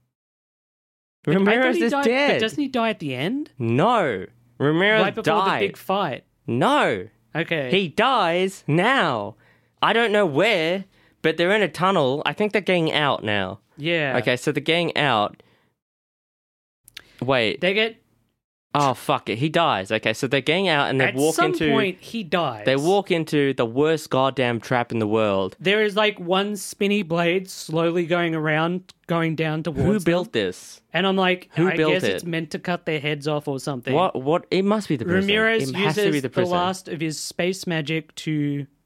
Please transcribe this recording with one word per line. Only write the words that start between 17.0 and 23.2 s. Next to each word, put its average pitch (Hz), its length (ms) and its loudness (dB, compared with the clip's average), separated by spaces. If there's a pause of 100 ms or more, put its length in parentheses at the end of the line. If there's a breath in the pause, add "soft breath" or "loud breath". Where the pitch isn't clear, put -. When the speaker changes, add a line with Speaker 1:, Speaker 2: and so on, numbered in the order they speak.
Speaker 2:
Wait. 120 400 0
Speaker 1:
They 190 140 0
get 220 220 -2 (760)
Speaker 2:
Oh, 139 200 4
fuck - 340 -2
it. 104 80 -2
He 147 140 -2
dies. 127 420 0
Okay, 110 220 0
so 139 120 -4
they're 135 140 0
getting 170 280 0
out 143 200 2
and 131 100 0
they 131 100 2
Speaker 1:
At - 60 -4
Speaker 2:
walk 151 200 0
Speaker 1:
some - 180 2
Speaker 2:
into 156 180 0
Speaker 1:
point, 190 300 0
he 226 240 -10
dies. 143 400 -4
Speaker 2:
they 135 100 2
walk 180 360 2
into 151 420 0